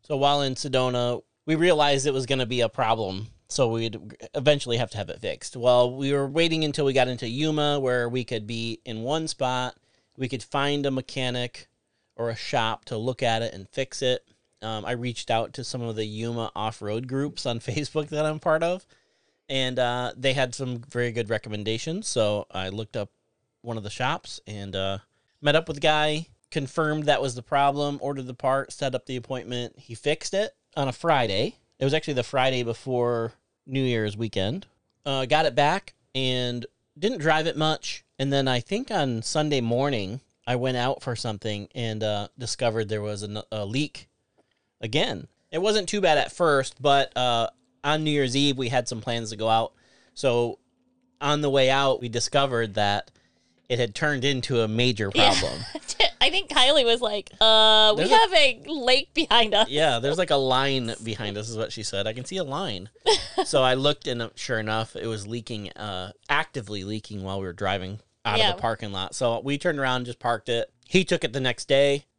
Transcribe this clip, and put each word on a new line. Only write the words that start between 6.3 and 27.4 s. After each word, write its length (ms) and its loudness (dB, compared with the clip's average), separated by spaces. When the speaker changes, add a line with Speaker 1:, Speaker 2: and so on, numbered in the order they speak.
Speaker 1:
until 180 -2
we 80 4
got 160 4
into 220 -6
Yuma, 500 0
where 300 0
we 160 -2
could 200 -6
be 380 -6
in 200 -10
one 260 -2
spot. 480 -4
We 100 -4
could 160 -6
find 420 0
a 60 2
mechanic 760 -6
or 120 -4
a 60 -6
shop 500 -2
to 120 -8
look 260 -4
at 180 2
it 120 -6
and 160 -16
fix 320 -6
it. 240 -2
Um, 220 -6
I 60 -6
reached 400 -6
out 220 0
to 100 -12
some 180 -8
of 140 -6
the 100 -2
Yuma 500 -6
off-road 520 -4
groups 400 -4
on 120 -4
<laughs> 80 -10
Facebook 420 -4
that 180 -2
I'm 120 -4
part 220 2
of, 240 -2
and, 300 0
uh, 360 0
they 180 2
had 200 0
some 340 -6
very 240 -2
good 200 -4
recommendations. 760 -4
So 440 0
I 180 -6
looked 260 -10
up 140 -6
one 140 -8
of 60 -6
the 60 -8
shops 560 -4
and, 300 -10
uh, 240 -2
met 140 2
up 120 2
with 100 -6
the 40 -6
guy, 460 2
confirmed 540 -2
that 180 4
was 100 -2
the 80 -10